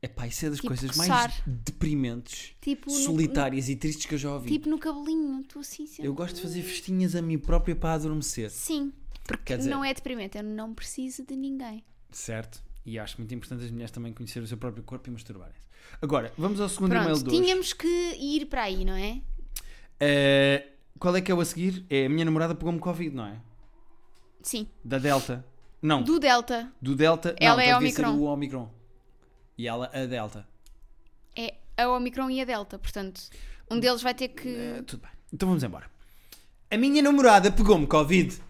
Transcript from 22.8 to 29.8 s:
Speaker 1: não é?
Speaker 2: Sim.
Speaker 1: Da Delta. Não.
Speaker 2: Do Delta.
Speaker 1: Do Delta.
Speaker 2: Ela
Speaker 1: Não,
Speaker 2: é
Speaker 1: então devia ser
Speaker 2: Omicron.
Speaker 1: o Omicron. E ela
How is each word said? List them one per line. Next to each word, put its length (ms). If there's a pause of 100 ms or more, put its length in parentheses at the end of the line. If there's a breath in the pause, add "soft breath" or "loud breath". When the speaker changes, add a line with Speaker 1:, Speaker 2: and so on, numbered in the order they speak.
Speaker 1:
não 100
é? 140 (1000)
Speaker 2:
Sim. 260 (160)
Speaker 1:
Da 140
Delta. 460 (380)
Não. 220
Speaker 2:
Do 160
Delta. 600
Speaker 1:
Do 140
Delta. 460
Speaker 2:
Ela 160
Speaker 1:
Não, 60
Speaker 2:
é 60
Speaker 1:
então 120
devia 140
ser 120
Speaker 2:
Omicron. 180
Speaker 1:
o 80
Omicron. 460 (760)
E 100
ela 260